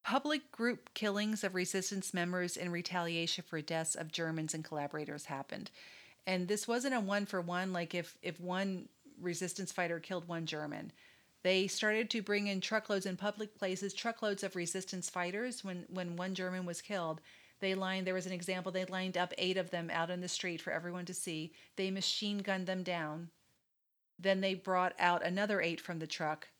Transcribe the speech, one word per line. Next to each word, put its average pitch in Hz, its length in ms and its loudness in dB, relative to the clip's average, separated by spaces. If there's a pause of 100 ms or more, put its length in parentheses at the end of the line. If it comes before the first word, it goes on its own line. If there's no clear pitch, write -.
Public 285 480 2
group 233 420 0
killings 208 500 2
of 190 100 0
resistance 185 600 0
members 175 440 0
in 175 140 -2
retaliation 170 760 0
for 156 140 -2
deaths 160 340 0
of 160 160 -4
Germans 160 420 0
and 156 100 -4
collaborators 147 640 -4
happened. 143 440 -6 (560)
And 180 220 2
this 208 200 0
wasn't 247 280 2
a 233 40 4
one-for-one, 190 760 0
like, 170 200 -2
if, 175 280 -4
if 165 180 -6
one 180 500 -2 (300)
resistance 175 520 -2
fighter 170 280 0
killed 170 280 -4
one 165 180 -2
German. 151 460 -4 (520)
They 190 240 6
started 214 440 2
to 226 100 0
bring 202 260 2
in 190 140 0
truckloads 208 440 2
in 180 120 -2
public 208 380 -2
places, 190 380 -2
truckloads 214 500 0
of 185 120 -4
resistance 185 540 -2
fighters. 202 540 -2
When, 180 260 -6
when 175 260 -4
one 185 200 -2
German 185 300 -2
was 170 160 -4
killed, 165 400 -2 (380)
they 190 160 2
lined, 190 300 2
there 185 80 2
was 185 120 0
an 185 60 -2
example, 185 400 -2
they 185 140 0
lined 185 320 0
up 175 200 4
eight 185 200 4
of 175 120 0
them 170 220 -2
out 165 180 2
in 180 120 -2
the 180 60 -4
street 170 340 -2
for - 120 -2
everyone 175 320 -2
to 180 80 -8
see. 156 400 -4 (220)
They 190 160 2
machine 202 480 0
gunned 190 280 0
them 185 160 0
down. 165 460 -2 (880)
Then 190 220 4
they 190 120 2
brought 185 460 4
out 175 240 6
another 196 380 4
eight 165 200 2
from 170 160 -4
the 160 80 -2
truck 156 420 -2 (120)